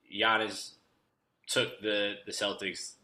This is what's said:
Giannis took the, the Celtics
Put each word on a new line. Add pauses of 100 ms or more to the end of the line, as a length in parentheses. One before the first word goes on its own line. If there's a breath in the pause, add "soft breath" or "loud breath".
(120)
Giannis (760)
took
the, (120)
the
Celtics